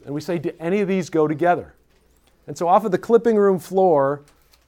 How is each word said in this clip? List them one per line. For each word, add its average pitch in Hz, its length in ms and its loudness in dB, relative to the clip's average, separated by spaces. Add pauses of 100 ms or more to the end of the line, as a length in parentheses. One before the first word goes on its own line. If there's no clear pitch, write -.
And 139 100 -12
we 151 60 -8
say, 170 180 -6
do 160 220 -6
any 175 200 -2
of 196 80 -2
these 185 200 -4
go 156 180 0
together? 156 460 -2 (760)
And 147 120 -14
so 170 100 -2
off 196 160 4
of 220 60 -4
the 175 80 0
clipping 226 380 2
room 196 220 2
floor 147 640 0 (460)